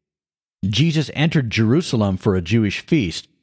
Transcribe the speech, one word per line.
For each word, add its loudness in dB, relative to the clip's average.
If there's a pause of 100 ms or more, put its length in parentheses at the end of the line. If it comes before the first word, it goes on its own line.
(640)
Jesus 0
entered 0
Jerusalem 2
for 0
a 0
Jewish 0
feast, -2 (160)